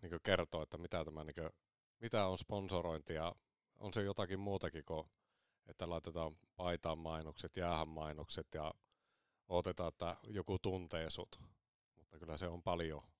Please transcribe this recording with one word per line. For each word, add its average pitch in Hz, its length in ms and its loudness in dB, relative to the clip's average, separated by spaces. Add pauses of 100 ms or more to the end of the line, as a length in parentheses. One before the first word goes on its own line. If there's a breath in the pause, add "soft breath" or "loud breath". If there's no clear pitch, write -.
niinkö 82 220 -4
kertoa, 87 400 6
että 78 140 -6
mitä 85 280 0
tämä 78 180 -6
niinkö, 78 260 -4 (500)
mitä 110 280 4
on 92 100 2
sponsorointi 87 760 0
ja 80 220 0 (440)
on 98 140 -4
se 107 100 2
jotakin 98 360 0
muutakin 92 460 -2
kuin, 80 220 -2 (600)
että 87 220 -6
laitetaan 80 480 -2 (180)
paitaan 85 420 0
mainokset, 80 600 -4
jäähän 85 300 4
mainokset 78 640 -4
ja 78 200 -4 (760)
odotetaan, 87 400 2
että 85 280 -2 (100)
joku 98 320 0
tuntee 87 500 0
sut. - 300 -6 (560)
Mutta - 240 -18
kyllä 80 180 -4
se 87 100 0
on 85 160 -6
paljon, 82 380 2 (180)